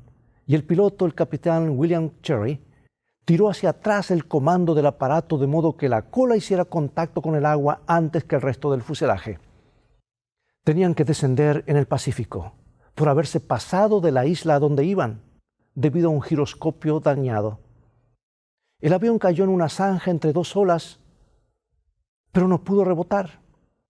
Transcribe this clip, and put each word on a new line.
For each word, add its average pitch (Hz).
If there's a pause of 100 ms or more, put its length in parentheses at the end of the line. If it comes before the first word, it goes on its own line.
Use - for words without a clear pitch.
(480)
y 135
el 151
piloto, 190
el 156
capitán 165
William 160 (100)
Cherry, 135 (600)
tiró 180
hacia 180
atrás 202
el 170
comando 165
del 147
aparato 143
de 135
modo 156
que 139
la 110
cola 240
hiciera 185
contacto 160
con 160
el 147
agua 147
antes 165
que -
el 127
resto 139
del 135
fuselaje. 113 (1200)
Tenían 170
que 156
descender 147
en 147
el 139
Pacífico, 107 (400)
por 156
haberse 147
pasado 196
de 160
la 127
isla 160
a 143
donde 147
iban, 160 (500)
debido 156
a -
un 147
giroscopio 156
dañado. 123 (1200)
El 151
avión 220
cayó 185
en 190
una 180
zanja 190
entre 156
dos 170
olas, 185 (1300)
pero 180
no 180
pudo 196
rebotar. 180 (480)